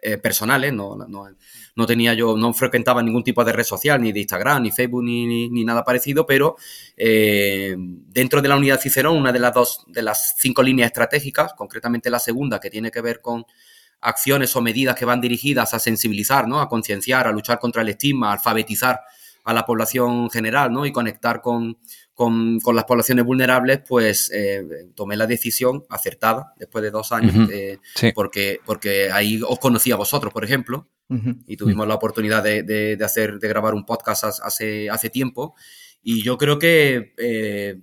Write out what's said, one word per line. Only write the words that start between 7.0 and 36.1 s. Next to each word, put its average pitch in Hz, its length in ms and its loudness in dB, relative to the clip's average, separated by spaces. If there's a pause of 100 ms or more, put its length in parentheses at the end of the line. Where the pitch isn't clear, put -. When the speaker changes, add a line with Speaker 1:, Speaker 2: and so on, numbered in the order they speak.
Speaker 1:
dentro 123 640 0
de 139 80 2
la 139 80 4
Unidad 139 240 4
Cicerón, 139 340 2
una 135 160 2
de 123 80 0
las 123 140 2
dos, 123 340 2
de - 140 -6
las 110 360 -2
cinco 131 240 2
líneas 131 260 4
estratégicas, 143 680 0
concretamente 117 560 -6
la 120 100 0
segunda, 117 400 -2
que 98 100 -10
tiene 110 220 -6
que 117 80 -8
ver 117 220 -4
con 117 240 -8 (560)
acciones 131 560 0
o 123 40 2
medidas 120 360 0
que 123 80 -4
van 123 160 2
dirigidas 120 520 0
a 117 60 -4
sensibilizar, 113 720 0
¿no? 139 100 0
A 143 80 0
concienciar, 117 600 0
a 110 40 2
luchar 107 280 -2
contra 117 220 -2
el 110 60 0
estigma, 117 440 0
a - 20 0
alfabetizar 110 680 0 (440)
a 117 100 -2
la - 120 0
población 120 640 0
general, 117 440 0
¿no? 139 120 -2
Y 139 60 -2
conectar 117 480 -2
con, 117 380 -4 (360)
con, 113 460 2
con 117 160 2
las 113 80 2
poblaciones 123 400 2
vulnerables, 127 640 2
pues, 113 460 2
eh, 92 600 -4
tomé 101 220 -6
la 110 100 0
decisión 123 600 -2
acertada, - 720 -4
después 110 260 -8
de 107 80 -4
dos 107 220 -6
años, 110 200 4
Speaker 2:
Ujú. 107 200 4
Speaker 1:
eh, 98 260 -8 (160)
Speaker 2:
Sí. 117 180 2
Speaker 1:
porque, 98 520 -2
porque 101 440 -2
ahí 104 320 0
os 127 160 -2
conocí 123 360 2
a - 20 2
vosotros, 110 380 -2
por 110 100 -6
ejemplo, 131 460 -4 (180)
Speaker 3:
Ujú. 123 300 -4 (100)
Speaker 1:
y 104 80 -10
tuvimos 104 300 0
Speaker 2:
Ujú. - 20 0
Speaker 1:
la 107 80 2
oportunidad 107 480 0
de, 107 200 2
de, 107 340 -2
de 104 80 -2
hacer, 104 340 -2
de 107 80 -2
grabar 107 260 0
un 101 120 -4
podcast 113 400 -4
has-, 107 160 -6
hace, 107 480 -6
hace 110 200 -4
tiempo. 131 460 -4 (480)
Y 113 200 -2